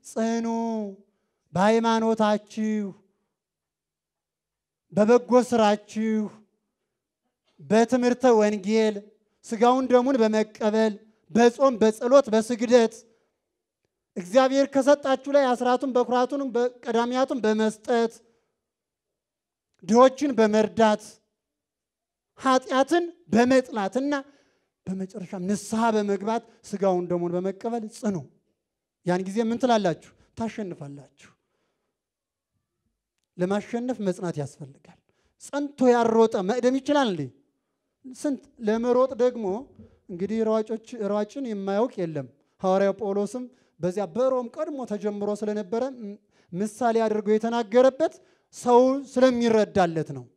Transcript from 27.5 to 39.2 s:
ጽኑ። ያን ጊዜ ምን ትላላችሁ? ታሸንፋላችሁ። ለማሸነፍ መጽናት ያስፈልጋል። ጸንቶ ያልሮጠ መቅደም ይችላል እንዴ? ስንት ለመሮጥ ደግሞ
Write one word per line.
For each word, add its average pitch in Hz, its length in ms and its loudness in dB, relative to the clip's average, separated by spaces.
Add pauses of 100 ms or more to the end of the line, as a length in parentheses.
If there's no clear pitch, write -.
ጽኑ። 208 240 -6 (880)
ያን 180 180 0
ጊዜ 190 180 -8
ምን 226 180 -2
ትላላችሁ? 214 520 0 (220)
ታሸንፋላችሁ። 165 960 -12 (2000)
ለማሸነፍ 208 600 -4
መጽናት 180 380 -6
ያስፈልጋል። 139 600 -14 (440)
ጸንቶ 285 460 -10
ያልሮጠ 226 560 4
መቅደም 247 320 0
ይችላል 269 340 0
እንዴ? 165 120 -4 (840)
ስንት 262 360 -6 (180)
ለመሮጥ 240 560 0
ደግሞ 240 300 -2 (640)